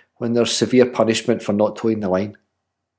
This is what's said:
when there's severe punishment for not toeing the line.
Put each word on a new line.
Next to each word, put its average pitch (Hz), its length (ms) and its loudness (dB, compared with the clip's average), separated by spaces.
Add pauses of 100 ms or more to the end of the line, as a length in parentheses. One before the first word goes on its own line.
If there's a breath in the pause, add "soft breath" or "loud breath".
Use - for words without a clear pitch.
(180 loud breath)
when 117 160 -4
there's 117 220 0
severe 123 300 4
punishment 113 560 -2
for - 120 -4
not 104 220 0
toeing 110 260 -2
the 98 80 -4
line. 98 280 -4 (600)